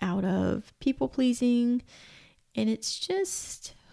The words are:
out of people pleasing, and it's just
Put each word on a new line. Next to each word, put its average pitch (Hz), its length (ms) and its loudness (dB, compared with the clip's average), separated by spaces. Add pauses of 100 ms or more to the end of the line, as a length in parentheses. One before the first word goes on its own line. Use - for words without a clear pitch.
out 185 240 0
of 185 560 0
people 269 260 0
pleasing, 247 760 2 (760)
and 220 120 0
it's - 300 -2
just - 760 -6 (180)